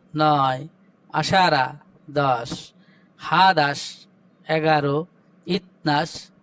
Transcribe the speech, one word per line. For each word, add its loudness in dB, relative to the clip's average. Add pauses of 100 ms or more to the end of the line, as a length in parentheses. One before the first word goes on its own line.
(160)
নয়, 0 (440)
আশারা 0 (320)
দশ, -4 (460)
হাদাস 0 (420)
এগারো, 0 (400)
ইতনাস -4 (120)